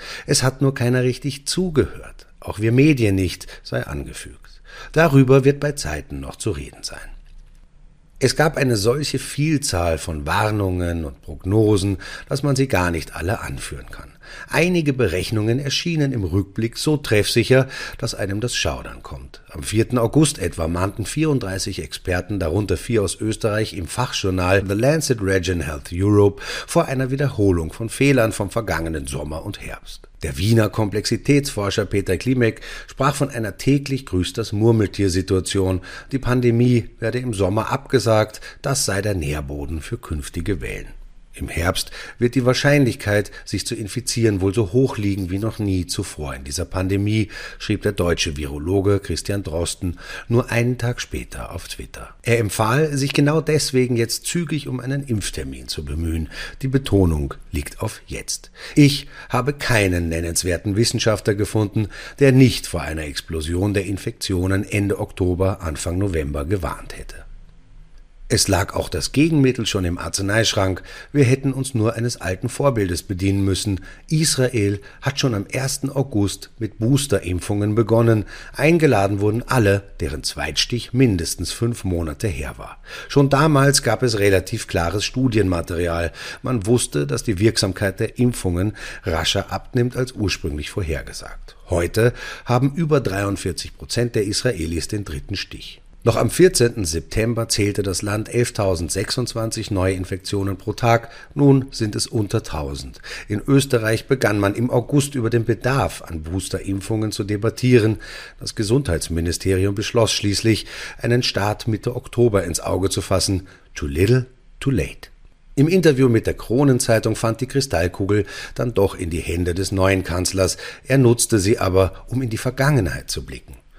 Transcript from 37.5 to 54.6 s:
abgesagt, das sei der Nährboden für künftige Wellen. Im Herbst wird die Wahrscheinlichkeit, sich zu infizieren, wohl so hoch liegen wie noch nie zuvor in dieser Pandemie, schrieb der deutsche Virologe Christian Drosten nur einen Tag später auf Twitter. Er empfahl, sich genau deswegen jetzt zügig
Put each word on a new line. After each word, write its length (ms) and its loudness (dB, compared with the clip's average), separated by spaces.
abgesagt, 680 2
das 220 -2
sei 180 -2
der 120 0
Nährboden 680 -6
für 160 -8
künftige 640 -6
Wellen. 280 -8
Im 160 -8
Herbst 440 -2
wird 160 2
die 100 2
Wahrscheinlichkeit, 880 2
sich 200 -4
zu 120 -6
infizieren, 640 0
wohl 120 2
so 200 0
hoch 260 2
liegen 320 -2
wie 80 -2
noch 220 -4
nie 260 0
zuvor 480 -6
in 80 -12
dieser 220 -6
Pandemie, 640 0
schrieb 240 -2
der 100 0
deutsche 440 0
Virologe 600 0
Christian 460 -4
Drosten 560 -4
nur 240 2
einen 260 0
Tag 240 -4
später 540 -10
auf 140 -12
Twitter. 400 -14
Er 180 2
empfahl, 560 2
sich 160 -2
genau 280 4
deswegen 560 2
jetzt 300 -2
zügig 400 -2